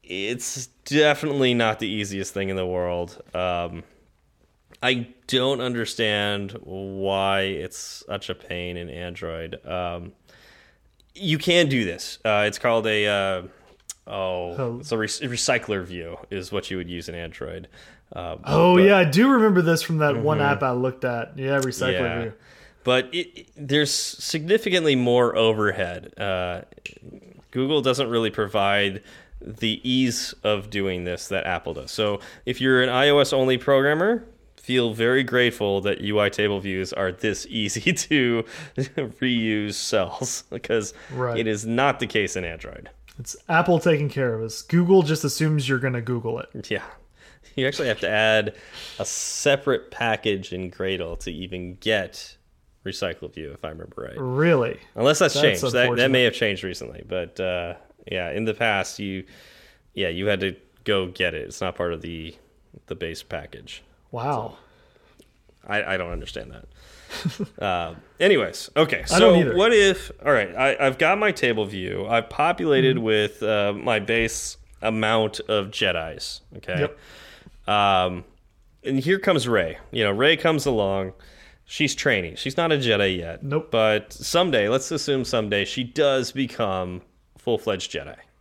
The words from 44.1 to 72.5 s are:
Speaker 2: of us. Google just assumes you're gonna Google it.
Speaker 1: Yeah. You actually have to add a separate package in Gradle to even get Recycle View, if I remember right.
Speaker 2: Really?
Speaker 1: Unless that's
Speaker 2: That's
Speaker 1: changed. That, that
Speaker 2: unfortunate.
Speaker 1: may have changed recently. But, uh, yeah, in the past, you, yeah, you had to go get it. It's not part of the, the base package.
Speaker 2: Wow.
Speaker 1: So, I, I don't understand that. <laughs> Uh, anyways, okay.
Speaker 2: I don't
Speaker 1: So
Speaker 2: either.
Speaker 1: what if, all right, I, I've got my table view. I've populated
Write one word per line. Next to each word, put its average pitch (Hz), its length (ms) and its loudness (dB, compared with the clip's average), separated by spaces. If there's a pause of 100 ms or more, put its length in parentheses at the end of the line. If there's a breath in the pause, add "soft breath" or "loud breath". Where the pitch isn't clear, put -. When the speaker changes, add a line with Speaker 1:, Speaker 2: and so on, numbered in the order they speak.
Speaker 2:
of 110 100 -4
us. 113 180 -8
Google 175 420 6
just 151 220 0
assumes 151 420 2
you're 131 120 2
gonna 123 220 -2
Google 117 380 -4
it. - 320 -12
Speaker 1:
Yeah. 101 120 -2 (720 soft breath)
You 131 120 2
actually 143 220 -2
have 104 120 0
to - 80 0
add 107 460 4 (440 loud breath)
a 101 60 -2
separate - 840 0
package 107 600 -2
in 92 180 -6
Gradle 90 480 -4
to 90 120 -8
even 90 480 -10
get - 580 -4 (480)
Recycle 92 480 -6
View, 76 180 -12
if - 140 -12
I 78 40 -8
remember 80 340 -14
right. - 140 -12
Speaker 2:
Really? 135 600 2 (160)
Speaker 1:
Unless 143 240 4
that's 165 140 4
Speaker 2:
That's 143 100 2
Speaker 1:
changed. 104 200 4
That, 127 80 0
that 123 120 2
Speaker 2:
unfortunate. 123 260 4
Speaker 1:
may 127 140 6
have 110 100 4
changed 101 300 -2
recently. 87 440 -10
But, 90 320 -6
uh, 90 340 -4 (360)
yeah, 87 220 -4
in 107 140 -2
the 110 80 0
past, 104 460 -2
you, 95 260 -8 (720 soft breath)
yeah, 92 140 -2
you 90 180 -2
had 101 140 2
to 95 140 -2 (280)
go 98 240 0
get 90 260 -2
it. 78 140 -8
It's - 120 -16
not 90 160 -4
part 87 180 -4
of 80 80 -8
the, 82 340 -12 (500)
the 90 100 -10
base 82 280 -10
package. - 600 -14 (280)
Speaker 2:
Wow. 120 460 -6 (640 soft breath)
Speaker 1:
So, - 60 -20 (420)
I, 101 280 -2
I - 20 -4
don't 87 140 -6
understand 73 400 -10
that. 60 140 -18 (920 loud breath)
<laughs> - 20 -6
Uh, 85 340 -2 (240)
anyways, 156 580 2
okay. - 340 2
Speaker 2:
I 170 80 6
don't 220 140 10
Speaker 1:
So - 60 8
Speaker 2:
either. 127 180 2
Speaker 1:
what 220 160 4
if, 196 380 4 (120)
all 147 80 2
right, 101 240 2
I, 131 240 2
I've 135 180 2
got 170 200 4
my 208 140 2
table 110 340 0
view. 95 420 -6
I've 113 220 2
populated 147 680 4